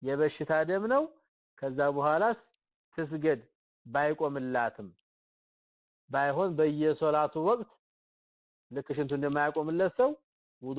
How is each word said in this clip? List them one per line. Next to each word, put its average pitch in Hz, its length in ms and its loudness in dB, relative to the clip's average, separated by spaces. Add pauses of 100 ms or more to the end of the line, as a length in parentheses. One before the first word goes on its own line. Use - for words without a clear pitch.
የበሽታ 147 500 0 (120)
ደም 196 220 -2
ነው። 269 160 2 (540)
ከዛ 135 220 -6 (120)
በኋላስ 156 480 2 (600)
ትስገድ 151 420 0 (460)
ባይቆምላትም፣ 131 1000 -2 (1200)
ባይሆን 143 440 0
በየሶላቱ 151 880 2
ወቅት 220 280 0 (1000)
ልክ 131 200 -8
ሽንቱ 139 220 -2
እንደማያቆምለት 151 840 0
ሰው 262 160 4 (520)
ውዶ 135 160 -6